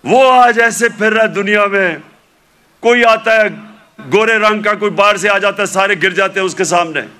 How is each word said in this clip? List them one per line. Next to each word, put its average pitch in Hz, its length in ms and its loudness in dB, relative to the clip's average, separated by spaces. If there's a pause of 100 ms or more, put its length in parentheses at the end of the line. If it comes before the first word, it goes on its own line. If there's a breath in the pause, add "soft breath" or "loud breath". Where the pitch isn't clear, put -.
वो 254 240 4
आज 240 300 4
ऐसे 233 300 0
फिर 214 240 -2
रहा 220 100 2
है 214 100 -2
दुनिया 202 320 0
में, 190 360 -2 (800)
कोई 240 220 2
आता 220 300 2
है 214 160 2 (600)
गोरे 220 280 2
रंग 214 260 0
का, 214 100 -2
कोई 208 160 -4
बाहर 196 280 2
से 185 100 -4
आ 202 120 0
जाता 202 240 -2
है, 185 40 -4
सारे 196 280 0
गिर 180 180 -2
जाते 190 260 -2
हैं 190 80 -2
उसके 175 180 -4
सामने। 156 420 -2 (120)